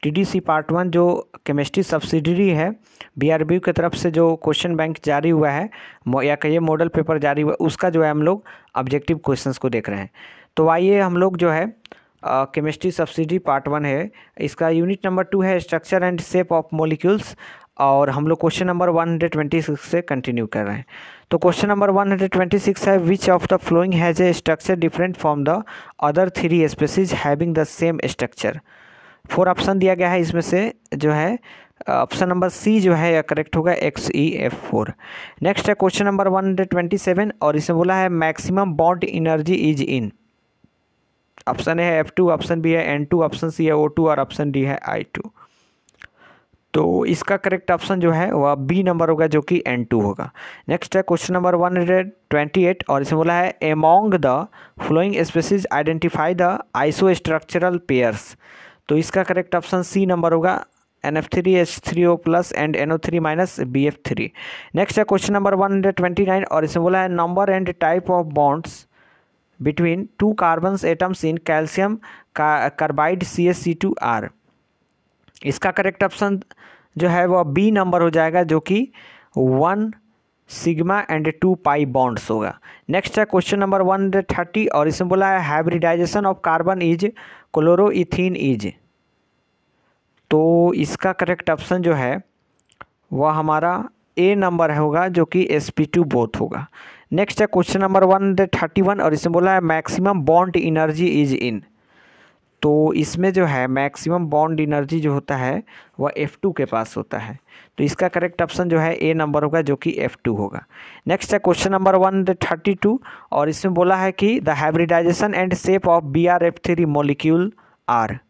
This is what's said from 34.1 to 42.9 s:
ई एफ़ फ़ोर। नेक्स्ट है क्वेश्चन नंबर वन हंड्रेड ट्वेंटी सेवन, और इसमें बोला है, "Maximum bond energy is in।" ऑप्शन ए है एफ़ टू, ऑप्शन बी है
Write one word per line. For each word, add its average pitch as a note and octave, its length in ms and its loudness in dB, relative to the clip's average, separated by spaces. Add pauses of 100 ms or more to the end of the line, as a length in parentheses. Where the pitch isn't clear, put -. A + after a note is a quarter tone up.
ई C#3+ 120 2
एफ़ C3 260 -4
फ़ोर। - 380 -4 (500)
नेक्स्ट F#3+ 260 0
है G#3 60 4
क्वेश्चन G3 300 0
नंबर G3 240 0
वन F#3+ 160 0
हंड्रेड F#3+ 240 0
ट्वेंटी F3+ 300 -2
सेवन, F#3+ 340 0 (100)
और D3+ 140 2
इसमें D#3+ 200 0
बोला F3+ 200 2
है, F#3 140 0
"Maximum F3 560 0 (140)
bond E3+ 240 2
energy D#3+ 720 0
is C3+ 140 -4
in।" A#2 220 -2 (1400)
ऑप्शन E3 320 -2
ए - 20 2
है E3+ 180 2
एफ़ D3+ 160 -4
टू, F3+ 140 4
ऑप्शन E3 300 -2
बी E3 120 0
है E3 220 0